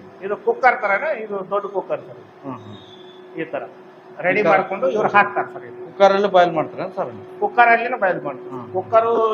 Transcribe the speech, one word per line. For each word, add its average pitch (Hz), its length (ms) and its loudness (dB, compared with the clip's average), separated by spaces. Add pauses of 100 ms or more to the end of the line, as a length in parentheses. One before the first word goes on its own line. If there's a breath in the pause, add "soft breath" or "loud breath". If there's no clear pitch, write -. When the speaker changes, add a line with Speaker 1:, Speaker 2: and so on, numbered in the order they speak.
(220)
Speaker 1:
ಇದು 196 160 -6
ಕುಕ್ಕರ್ 233 440 0
ತರನೇ, 202 280 -2 (120)
ಇದು 208 140 -8 (140)
ದೊಡ್ಡ 202 160 -2
ಕುಕ್ಕರ್ 175 360 -6
ಸರ್. 123 180 -18 (240)
Speaker 2:
ಹ್ಮ್, 131 140 -12
ಹ್ಮ್. 104 200 -18 (580)
Speaker 1:
ಈ 165 100 -6
ತರ 135 180 -8 (560)
ರೆಡಿ 185 200 2
Speaker 2:
ಈ 214 40 2
ತರ 220 60 4
Speaker 1:
ಮಾಡ್ಕೊಂಡು 190 400 2
ಇವ್ರು 208 200 0
ಹಾಕ್ತಾರೆ 196 440 2
ಸರ್. - 100 -14
ಇದು - 220 -16
Speaker 2:
ಕುಕ್ಕರ್ 196 280 4
ಅಲ್ಲಿ 202 140 2
ಬಾಯ್ಲ್ 175 240 6
ಮಾಡ್ತಾರೆ 151 340 -4 (100)
ಸರ್? 160 160 -6 (280)
Speaker 1:
ಕುಕ್ಕರ್ 220 300 4
ಅಲ್ಲಿನೂ 233 280 2
ಬಾಯ್ಲ್ 180 240 0
ಮಾಡ್ತೀವಿ. 139 300 -10
Speaker 2:
ಹ್ಮ್. 123 220 -12
Speaker 1:
ಕುಕ್ಕರ್ 226 340 2 (260)